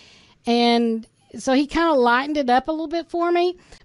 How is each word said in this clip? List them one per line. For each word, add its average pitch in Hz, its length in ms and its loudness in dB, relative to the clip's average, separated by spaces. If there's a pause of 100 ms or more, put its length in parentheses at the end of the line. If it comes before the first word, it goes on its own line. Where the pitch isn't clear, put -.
(460)
And 233 600 0 (320)
so 262 160 -4
he 277 120 2
kinda 330 280 0
lightened 254 420 2
it 285 140 -2
up 262 180 2
a 320 40 -4
little 320 160 -6
bit 330 220 -8
for 339 220 -2
me. 349 240 0 (280)